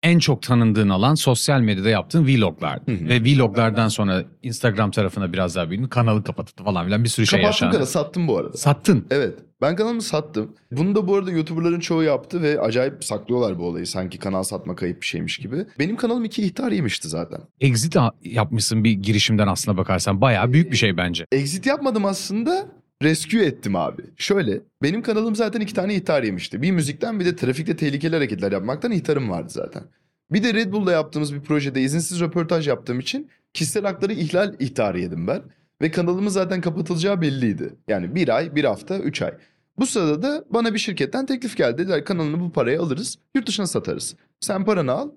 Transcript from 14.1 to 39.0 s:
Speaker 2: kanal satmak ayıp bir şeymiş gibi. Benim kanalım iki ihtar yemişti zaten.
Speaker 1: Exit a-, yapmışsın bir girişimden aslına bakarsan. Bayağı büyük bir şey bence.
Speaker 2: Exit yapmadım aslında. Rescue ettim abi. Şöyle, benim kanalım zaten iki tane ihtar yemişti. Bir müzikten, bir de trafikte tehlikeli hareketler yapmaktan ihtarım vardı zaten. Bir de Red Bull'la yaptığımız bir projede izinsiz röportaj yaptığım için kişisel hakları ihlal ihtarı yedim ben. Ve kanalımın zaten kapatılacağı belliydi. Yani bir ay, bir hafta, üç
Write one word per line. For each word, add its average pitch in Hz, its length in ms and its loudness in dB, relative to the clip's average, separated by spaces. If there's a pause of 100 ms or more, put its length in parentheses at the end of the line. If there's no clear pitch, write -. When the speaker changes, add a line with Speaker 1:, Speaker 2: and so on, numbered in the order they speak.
Speaker 2:
kanal 95 240 -2
satmak 90 400 -6
ayıp 87 180 -4
bir - 60 -8
şeymiş 85 320 -6
gibi. 139 260 -6 (140)
Benim 180 180 -2
kanalım 233 280 -2
iki 214 180 -4
ihtar 226 300 -2
yemişti 135 360 -2
zaten. - 320 -6 (200)
Speaker 1:
Exit 131 360 2
a-, 123 160 4 (120)
yapmışsın 110 600 0
bir 113 80 6
girişimden 104 560 2
aslına 95 280 0
bakarsan. 95 440 0
Bayağı 120 320 4
büyük 165 200 4
bir 120 40 0
şey 98 200 2
bence. 87 360 -2
Speaker 2:
Exit 143 340 0
yapmadım 269 380 0
aslında. 233 640 -2 (360)
Rescue 160 420 2
ettim 101 320 -2
abi. 80 260 -2 (140)
Şöyle, 131 440 0 (220)
benim 175 200 0
kanalım 220 340 0
zaten 220 240 -2
iki 202 140 -6
tane 202 200 0
ihtar 170 280 2
yemişti. 101 400 -4
Bir 180 80 2
müzikten, 175 500 -2
bir 180 40 -2
de 175 120 0
trafikte 156 400 -2
tehlikeli 151 400 -2
hareketler 101 360 0
yapmaktan 120 400 -2
ihtarım 139 380 0
vardı 82 200 -6
zaten. - 320 -10 (480)
Bir 190 120 2
de 233 120 2
Red 208 180 0
Bull'la 196 200 0
yaptığımız 151 420 -2
bir 143 60 -8
projede 139 420 0
izinsiz 160 380 -2
röportaj 165 480 0
yaptığım 123 320 -2
için 285 300 -8 (240)
kişisel 165 300 -2
hakları 196 280 -2
ihlal 175 460 0
ihtarı 107 420 -2
yedim 82 260 -4
ben. 147 160 -2 (400)
Ve 160 80 0
kanalımın 180 380 0
zaten 185 320 -2
kapatılacağı 175 600 -2
belliydi. 123 540 -2 (140)
Yani 95 260 -2
bir 160 220 2
ay, 151 180 -2
bir 147 100 0
hafta, 131 340 -2
üç - 240 -4